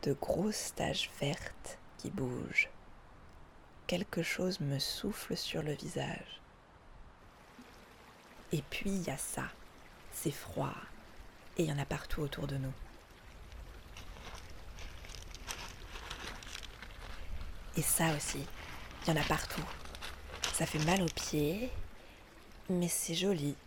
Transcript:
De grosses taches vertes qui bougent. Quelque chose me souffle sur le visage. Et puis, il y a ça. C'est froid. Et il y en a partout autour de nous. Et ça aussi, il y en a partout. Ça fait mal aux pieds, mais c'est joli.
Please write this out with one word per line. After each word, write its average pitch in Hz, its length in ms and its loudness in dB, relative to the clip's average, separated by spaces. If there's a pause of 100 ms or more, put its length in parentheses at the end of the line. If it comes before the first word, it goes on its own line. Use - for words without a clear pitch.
De 143 80 6
grosses - 600 2
taches - 360 2 (100)
vertes - 580 -2 (200)
qui - 120 -2
bougent. - 600 2 (1160)
Quelque 175 360 4
chose - 380 2
me 139 180 4
souffle - 580 0
sur - 260 0
le 151 100 2
visage. - 680 -2 (2000)
Et 151 100 4
puis, - 280 0
il 196 120 4
y 160 80 2
a 135 60 0
ça. - 280 0 (680)
C'est - 180 2
froid. - 440 0 (840)
Et 170 60 8
il 156 40 4
y 151 40 2
en 143 60 2
a 139 60 4
partout - 380 2
autour 143 240 0
de 143 100 2
nous. 135 160 2 (4000)
Et 156 60 4
ça 160 340 6
aussi, 139 300 0 (560)
il 165 120 8
y 151 40 8
en - 20 6
a - 40 6
partout. - 400 4 (880)
Ça 160 100 4
fait 151 200 2
mal 185 180 8
aux 165 120 6
pieds, 170 560 4 (1000)
mais 175 180 6
c'est - 260 2
joli. 160 400 4 (120)